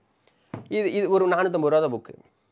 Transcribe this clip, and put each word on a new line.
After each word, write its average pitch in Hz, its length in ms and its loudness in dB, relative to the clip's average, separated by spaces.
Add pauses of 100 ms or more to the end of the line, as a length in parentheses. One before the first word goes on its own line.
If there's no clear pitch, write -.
(680)
இது, 208 240 -2
இது 196 180 -2
ஒரு 185 180 2
நானூத்தம்பது 175 440 0
ரூபா 156 60 6
தான் 156 140 0
புக்கு. - 220 -10 (380)